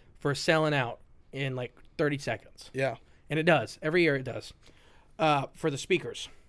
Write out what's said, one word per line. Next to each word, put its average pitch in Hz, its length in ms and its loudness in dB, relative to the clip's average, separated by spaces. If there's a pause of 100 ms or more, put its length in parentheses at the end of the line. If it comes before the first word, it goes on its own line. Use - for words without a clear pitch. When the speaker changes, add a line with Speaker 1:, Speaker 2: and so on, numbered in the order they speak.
(200)
Speaker 1:
for 143 140 -2
selling 156 400 2
out 120 260 -2 (320)
in, 135 240 -6
like, 123 200 -10 (240)
thirty 147 180 2
seconds. - 560 -10
Speaker 2:
Yeah. 131 220 -2 (340)
Speaker 1:
And 147 100 -2
it 156 40 0
does. 151 400 2
Every 160 200 2
year 147 120 4
it 131 80 -4
does. 113 300 -10 (680)
Uh, 147 340 4
for - 160 -4
the 139 80 -2
speakers. - 520 -2 (200)